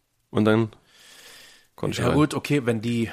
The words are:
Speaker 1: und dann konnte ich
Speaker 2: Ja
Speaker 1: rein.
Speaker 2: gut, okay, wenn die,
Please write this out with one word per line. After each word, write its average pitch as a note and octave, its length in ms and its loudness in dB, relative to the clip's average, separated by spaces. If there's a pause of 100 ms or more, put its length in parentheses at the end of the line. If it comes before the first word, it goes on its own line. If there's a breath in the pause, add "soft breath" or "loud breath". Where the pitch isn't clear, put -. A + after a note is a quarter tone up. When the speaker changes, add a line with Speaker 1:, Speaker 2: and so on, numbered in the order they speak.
(300)
Speaker 1:
und G#2+ 160 0
dann A2 240 2 (1040 loud breath)
konnte - 180 -6
ich - 40 -8
Speaker 2:
Ja A#2+ 100 0
Speaker 1:
rein. - 80 2
Speaker 2:
gut, D3+ 180 2
okay, C#3+ 320 -2
wenn A2+ 140 -2
die, A#2 320 -2